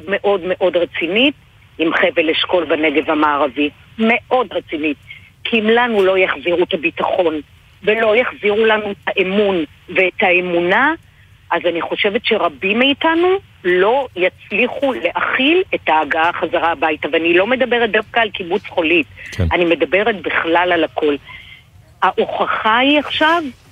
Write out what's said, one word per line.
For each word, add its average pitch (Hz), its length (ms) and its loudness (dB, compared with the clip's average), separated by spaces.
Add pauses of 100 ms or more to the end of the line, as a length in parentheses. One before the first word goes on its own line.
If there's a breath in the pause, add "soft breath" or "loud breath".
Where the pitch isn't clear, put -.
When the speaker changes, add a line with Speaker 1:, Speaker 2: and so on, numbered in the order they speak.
Speaker 1:
מאוד, 196 360 0
מאוד 180 340 0
רצינית 185 580 0 (420)
עם 160 160 0
חבל 170 360 0
אשכול 170 360 0
בנגב 151 440 0
המערבי. 147 600 0 (300)
מאוד 233 520 0
רצינית. 156 460 -4 (460 loud breath)
כי 233 160 0
אם 214 60 -2
לנו 226 380 2
לא 190 140 4
יחזירו 175 460 0
את 175 100 -4
הביטחון, 156 680 -2 (420)
ולא 214 320 2
יחזירו 220 500 0
לנו 214 260 0
את 202 60 -10 (100)
האמון 196 560 0 (260)
ואת 180 320 -2
האמונה, 180 720 2 (580 soft breath)
אז 165 140 -2
אני 165 160 -2
חושבת 202 440 -4
שרבים 190 540 -2
מאיתנו 320 480 2 (360)
לא 196 520 2
יצליחו 226 800 -2
להכיל 262 680 0 (120)
את - 140 -4
ההגעה 160 440 0
חזרה 165 380 -2
הביתה. 156 400 -2
ואני 170 220 0
לא 185 140 4
מדברת 240 440 0
דווקא 214 280 -2
על 226 100 0
קיבוץ 190 380 -6
חולית. 165 400 0 (240 loud breath)
Speaker 2:
כן. - 200 -2
Speaker 1:
אני 175 140 2
מדברת 175 560 0
בכלל 170 500 0
על 165 120 2
הכל. 147 320 -2 (840 loud breath)
ההוכחה 208 760 0
היא 277 220 4
עכשיו, 311 440 0 (280)